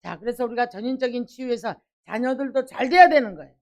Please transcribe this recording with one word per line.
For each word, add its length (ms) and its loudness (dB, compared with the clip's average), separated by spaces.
자, 160 -12
그래서 280 -6
우리가 240 -2
전인적인 580 -4
치유에서 480 -6
자녀들도 600 -2
잘 240 -4
돼야 200 10
되는 260 2
거예요. 260 -18